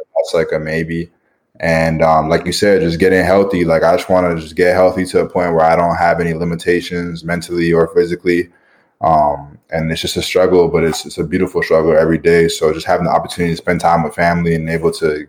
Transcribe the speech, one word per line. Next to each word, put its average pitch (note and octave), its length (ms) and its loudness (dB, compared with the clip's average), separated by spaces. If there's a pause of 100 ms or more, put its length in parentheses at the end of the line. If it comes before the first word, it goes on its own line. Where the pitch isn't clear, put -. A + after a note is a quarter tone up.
(160)
that's, - 180 -2
like, E2 200 -2
a D#2+ 60 -4
maybe. E2 520 -6 (480)
And, D#2+ 420 0
um, D#2+ 280 2
like E2 180 0
you F2 40 -2
said, G2 300 2
just E2 180 -2
getting F#2 240 4
healthy. F#2+ 400 2
Like, E2 200 2
I E2+ 120 4
just - 140 -4
wanna F2+ 300 2
just D#2+ 160 -14
get F2+ 180 2
healthy F#2 320 2
to F2+ 140 -2
a E2 100 0
point F2 240 -2
where D#2+ 100 2
I D#2+ 120 4
don't E2+ 220 0
have E2+ 220 2
any E2+ 140 -2
limitations E2+ 880 -4
mentally E2+ 480 -4
or E2 220 2
physically. F2 560 0 (520)
Um, D2 580 0 (100)
and D#2+ 220 -4
it's D#2+ 100 -6
just - 160 -6
a E2+ 60 -2
struggle, F2+ 460 2
but E2 140 0
it's, - 220 -4
it's - 140 -10
a E2+ 40 -4
beautiful E2+ 380 -2
struggle D#2+ 340 2
every D#2+ 220 2
day. E2 300 4
So D#2 260 0
just D#2+ 140 -6
having F2+ 180 0
the D2 60 -2
opportunity E2+ 420 -2
to E2 40 -4
spend F2 240 -4
time E2+ 200 2
with D#2 140 -6
family E2+ 400 0
and D#2+ 120 -4
able E2 260 -2
to D2+ 360 -4